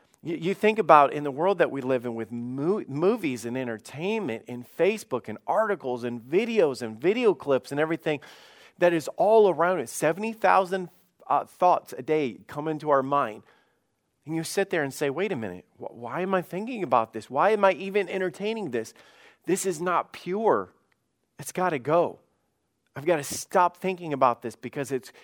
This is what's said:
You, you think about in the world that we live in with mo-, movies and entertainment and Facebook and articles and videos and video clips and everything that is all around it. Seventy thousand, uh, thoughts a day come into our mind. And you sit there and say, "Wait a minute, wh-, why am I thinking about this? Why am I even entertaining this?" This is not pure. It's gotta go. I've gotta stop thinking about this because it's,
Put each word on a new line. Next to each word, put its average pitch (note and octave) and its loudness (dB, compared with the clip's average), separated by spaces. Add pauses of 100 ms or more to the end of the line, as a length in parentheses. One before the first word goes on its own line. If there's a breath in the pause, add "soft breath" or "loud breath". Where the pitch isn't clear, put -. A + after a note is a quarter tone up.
(240 soft breath)
You, D#3+ -6
you E3 -2
think G#3 2
about D3+ 8
in D3 -6
the D3 -4
world F3 0
that D#3+ 2
we C#3 -6
live B2 0
in A#2+ -6
with A2+ -8
mo-, C3+ -4
movies D3 -2
and A#2+ -6
entertainment C3 -6
and B2 -12 (120)
Facebook E3 0
and A2 -10
articles D#3 -2
and A#2+ -6
videos D#3+ 0
and A2 -8
video G#3+ 2
clips C3+ -2
and C#3+ -2
everything D#3 -2 (580 loud breath)
that F3 4
is D#3+ -2 (100)
all G#3 6
around E3+ 2
it. A#2+ -6
Seventy F3+ -2
thousand, F#3 2 (380)
uh, C3 2
thoughts - 2
a C3 -10
day D3 -2
come D3 -8
into D3+ -4
our C#3 6
mind. C3 -2 (840 soft breath)
And D#3 -6
you D#3+ -4
sit G3 -2
there E3 0
and C#3 -4
say, C#3+ -2
"Wait F3+ -4
a F3+ -4
minute, F#2 -8 (120)
wh-, - -14
why A#2+ -8
am F#3+ 0
I F3+ 0
thinking G#3+ -8
about A#2+ 2
this? A2 -12
Why D#3 2
am G#3 4
I F#3+ 6
even F#3+ -2
entertaining G3 -6
this?" A2+ -6 (520 soft breath)
This F#3+ -2
is E3+ -4
not F3 -2
pure. F3 0 (680)
It's - -14
gotta F3 -2
go. C#3+ 0 (760)
I've C#3 -12
gotta D#3 0
stop - 0
thinking F3 -6
about C3 2
this A2+ -10
because B2+ -10
it's, C3 -6 (120)